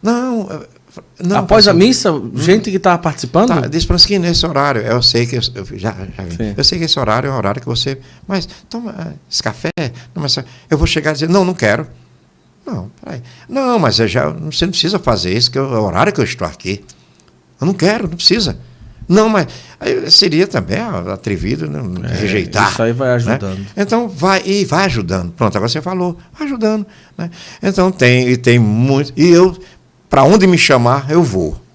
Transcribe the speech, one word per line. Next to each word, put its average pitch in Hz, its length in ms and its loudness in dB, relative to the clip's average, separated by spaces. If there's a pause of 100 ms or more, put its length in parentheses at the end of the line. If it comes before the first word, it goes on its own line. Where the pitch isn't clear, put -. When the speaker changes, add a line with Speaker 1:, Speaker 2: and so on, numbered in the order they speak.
Speaker 1:
não, 233 480 -2
eu-, 151 160 -12 (560)
não, 185 160 2
Speaker 2:
Após 208 300 4
a 190 40 4
Speaker 1:
Francisquinho." 165 40 4
Speaker 2:
missa, 214 360 4
Speaker 1:
Hum. 135 220 -6
Speaker 2:
gente 185 360 2
que 190 80 -2
tava 175 200 2
participando? 165 500 0
Speaker 1:
Tá, 170 200 0
diz, 160 160 -2
"Francisquinho, 180 360 0
nesse 170 260 0
horário, 139 360 0
eu 113 200 0
sei 120 240 4
que 123 100 -6
eu, 117 60 -2 (120)
eu 98 120 -10 (120)
já, 98 160 -6 (220)
já 95 80 -10
vi. 85 120 -10
Speaker 2:
Sim. 104 200 -6
Speaker 1:
Eu - 80 -2
sei 180 140 0
que 165 80 -4
esse - 120 -2
horário 123 300 0
é 139 40 -4
um 135 40 -4
horário 104 240 -2
que 120 80 -12
você, 131 300 -4 (280)
mas 190 220 -4 (200)
toma, 233 300 -10
eh, 165 140 -10 (180)
esse - 120 -6
café, - 280 -4 (440)
não, 170 80 -6
mas 135 140 -2 (320)
eu 156 100 0
vou 156 80 2
chegar 151 240 -2
e 151 40 -2
dizer, 147 140 -4
não, 185 160 4
não 180 100 -2
quero." 120 320 0 (800)
Não, 117 240 -8 (120)
peraí. 120 200 -12 (260)
"Não, 254 300 0
mas 131 220 2
eu 113 80 2
já, 76 200 0
você 156 380 -4
não - 60 -2
precisa 190 260 0
fazer 92 380 -2
isso, 123 140 2
que 127 80 -4
é 135 40 0
o 123 220 0
horário 104 280 0
que 190 80 -2
eu 120 40 4
estou - 220 -6
aqui. 92 380 -8 (760)
Eu 139 60 0
não 190 80 2
quero, 208 340 0
não 165 80 -8
precisa." 180 420 0 (500)
Não, 214 200 6
mas 190 200 2 (320)
aí 127 280 -2
seria 170 380 2
também, 98 320 -2
ah, 98 360 -6
atrevido, 101 540 -4
né, 73 120 -8 (280)
Speaker 2:
É, 87 120 -4
Speaker 1:
rejeitar, 101 500 0
Speaker 2:
isso - 100 -4
aí 117 120 2
vai 131 160 -2
Speaker 1:
né? 123 80 2
Speaker 2:
ajudando. 101 500 -2 (100)
Speaker 1:
Então, 220 320 -2
vai, 185 380 0
e 196 180 0
vai 170 200 0
ajudando. 92 480 -2
Pronto, 107 240 -2
agora 104 120 -2
você 139 140 -4
falou, 180 340 -4 (220)
vai 302 80 -6
ajudando, 220 400 -2 (320)
né? 170 100 -6 (320)
Então, 190 300 2
tem, 127 380 2
e 123 80 4
tem 120 240 4
muito. 127 560 2
E 147 120 4
eu, 180 300 6 (500)
pra 135 140 4
onde 190 240 6
me 180 100 6
chamar, 135 540 4
eu 165 140 4
vou. 92 360 -2 (140)